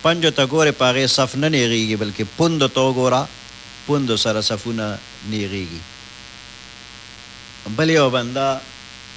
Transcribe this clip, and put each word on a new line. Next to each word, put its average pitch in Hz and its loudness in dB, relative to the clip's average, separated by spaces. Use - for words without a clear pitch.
پنجو 165 4
ته 139 2
ګورئ، 151 4
په 131 2
هغې 131 2
صف 131 2
نه 143 2
نیغېږي، 117 2
بلکې 104 -2
پوندو 160 4
ته 131 0
وګوره، 127 4
پوندو 135 2
سره 107 2
صفونه 110 -2
نیغېږي. 98 -4
بل 156 4
یو 151 8
بنده 127 0